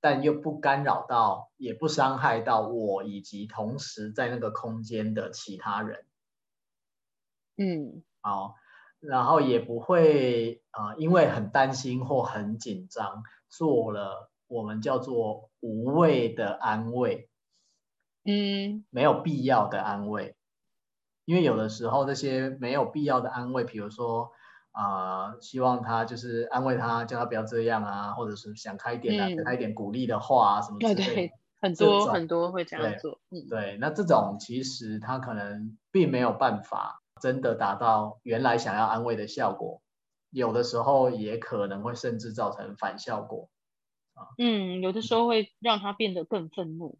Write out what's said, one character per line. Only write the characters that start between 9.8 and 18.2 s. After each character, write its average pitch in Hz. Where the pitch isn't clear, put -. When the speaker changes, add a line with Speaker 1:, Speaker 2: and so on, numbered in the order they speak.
Speaker 1:
会， 127
啊， 107
因 156
为 165
很 104
担 135
心 127
或 127
很 107
紧 95
张， 104
做 120
了 98
我 117
们 107
叫 131
做 117
无 113
谓 139
的 110
安 113
慰。 123